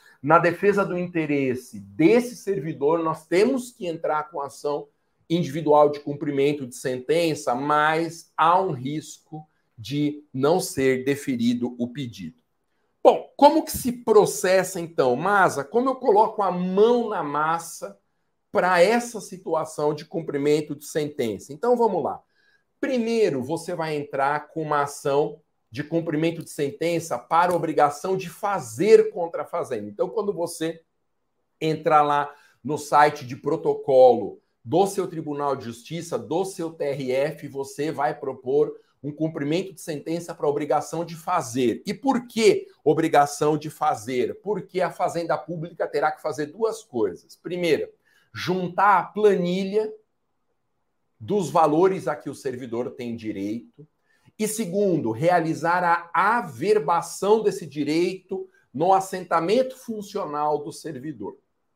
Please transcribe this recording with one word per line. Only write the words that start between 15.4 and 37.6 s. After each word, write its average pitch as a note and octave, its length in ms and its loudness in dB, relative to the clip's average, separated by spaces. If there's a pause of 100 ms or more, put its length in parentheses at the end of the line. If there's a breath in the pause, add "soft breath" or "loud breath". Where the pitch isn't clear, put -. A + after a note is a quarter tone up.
como B3+ 260 0
eu C4 60 -2
coloco A3 460 2
a F#3+ 100 0
mão G3+ 560 2
na G3+ 140 -4
massa D#3+ 760 -4 (540)
para F3+ 300 2
essa A3+ 400 0
situação D#3 720 -4
de D3+ 120 -10
cumprimento D3+ 720 -2
de - 100 -20
sentença? C3+ 680 -6
Então, A#3 240 0
vamos G3+ 260 0
lá. G2 180 -6 (580)
Primeiro, A3+ 640 0
você D#3+ 320 -6
vai D#3+ 200 -4
entrar D3 520 -2
com D#3+ 140 -8
uma D3+ 220 0
ação C#3+ 580 -2 (280)
de C3 140 -8
cumprimento D#3+ 580 -2
de - 80 -14
sentença D#3 680 -4
para F3 360 2
obrigação D#3 640 0
de F#3 140 -6
fazer G3+ 840 4
contra E3 300 -6
a D3 40 -6
Fazenda. B2 440 -6
Então, E3+ 180 -4
quando G3+ 240 -4
você E3 500 -6 (800)
entrar D#3 420 4
lá C#3+ 320 0 (300 loud breath)
no C#3+ 140 -4
site D3+ 480 4
de A#2+ 100 -12
protocolo C3+ 1040 4 (240)
do E3 240 2
seu F#3+ 180 -4
Tribunal C#3+ 500 -4
de G#2+ 100 -12
Justiça, D3 520 -10
do C#3 280 -2
seu E3+ 260 -8
T D#3+ 140 -8
R C#3 260 -4
F, C#3+ 380 -2
você C#3 420 -6